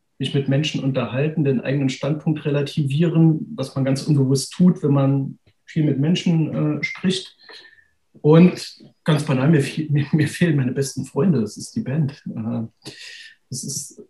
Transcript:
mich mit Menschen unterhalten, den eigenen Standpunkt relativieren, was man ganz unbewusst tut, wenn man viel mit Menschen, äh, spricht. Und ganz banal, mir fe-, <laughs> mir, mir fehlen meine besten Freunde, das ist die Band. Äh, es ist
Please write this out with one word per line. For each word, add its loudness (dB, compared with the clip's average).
mich -6
mit 0
Menschen -2
unterhalten, -2
den 0
eigenen 0
Standpunkt -4
relativieren, 2
was -8
man 0
ganz 0
unbewusst 2
tut, 4
wenn 2
man 0
viel -2
mit 0
Menschen, 0
äh, -8
spricht. -4
Und 4
ganz 0
banal, 0
mir 6
fe-, -4
<laughs> -12
mir, 0
mir 2
fehlen 0
meine 0
besten -4
Freunde, 0
das -6
ist -12
die -4
Band. -4
Äh, -8
es -10
ist -12